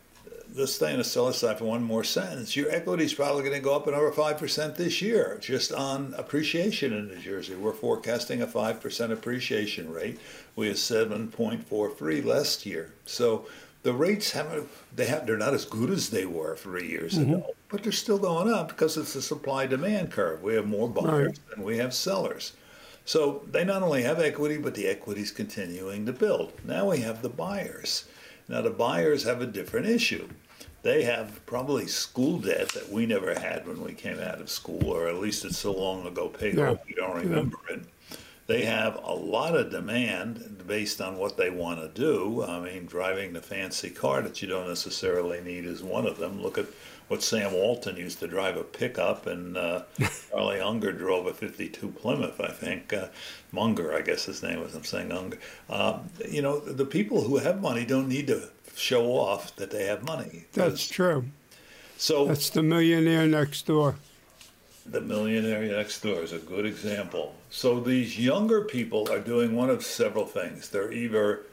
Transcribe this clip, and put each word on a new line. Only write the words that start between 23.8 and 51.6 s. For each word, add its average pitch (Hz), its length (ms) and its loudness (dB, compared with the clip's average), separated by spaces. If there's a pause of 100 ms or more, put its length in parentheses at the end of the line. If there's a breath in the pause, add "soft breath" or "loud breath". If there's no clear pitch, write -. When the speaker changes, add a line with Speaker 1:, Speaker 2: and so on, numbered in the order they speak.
Speaker 1:
only 147 200 4
have 156 160 2
equity, 151 380 2
but 147 180 -4
the 101 120 -2
equity's 104 440 -2
continuing 98 760 -6
to 123 80 -2
build. - 380 2 (120)
Now 185 280 0
we 143 80 2
have 110 200 -4
the 123 80 -4
buyers. 180 760 -6 (440 loud breath)
Now 117 140 -2
the 113 80 2
buyers 147 540 4
have 120 180 0
a 127 40 -2
different 107 380 -4
issue. 208 440 2 (540 loud breath)
They 135 200 6
have 113 420 0
probably 123 420 0
school 147 520 2
debt 95 320 2
that - 200 -6
we 110 140 2
never 92 340 2
had 80 300 -4
when 87 160 -8
we - 80 -8
came 90 260 -8
out 87 220 -6
of - 80 -10
school, - 380 -4
or 85 220 2
at 85 80 0
least 101 280 -2
it's - 140 -4
so 104 140 0
long 92 340 -2
ago 87 220 -4
paid 104 280 -2
Speaker 2:
Yeah. 143 140 4
Speaker 1:
off, - 160 2
we - 80 -12
don't 90 280 -2
Speaker 2:
Yeah. 90 60 0
Speaker 1:
remember 123 300 2 (100)
it. - 120 -6 (640 loud breath)
They 113 200 2
have 110 360 0
a 90 120 -4
lot 110 420 0
of 107 140 2
demand 98 960 -4
based 104 340 -2
on 95 160 -4
what 98 220 0
they 90 100 4
wanna 85 400 -2
do. 117 580 2
I 87 140 -4
mean, 90 240 -8
driving 92 480 -2
the 82 80 -8
fancy 95 480 -6
car - 320 0
that - 220 -6
you 95 60 -6
don't 92 200 -2
necessarily 87 720 0
need 87 240 -8
is 82 180 -6
one 101 240 -2
of - 120 -2
them. 98 240 -6
Look 98 160 -2
at 101 80 -2 (420 loud breath)
what 110 140 -2
Sam 101 320 0
Walton 101 420 2
used 87 240 -8
to 85 80 -4
drive, 90 300 0
a 82 40 -4
pickup, - 640 -2
and, 87 300 -6
uh, 87 280 -2 (140)
Speaker 2:
<laughs> - 320 -2
Speaker 1:
Charlie 101 300 2
Unger 101 320 0
drove 90 340 0
a 90 60 0
fifty-two - 560 -8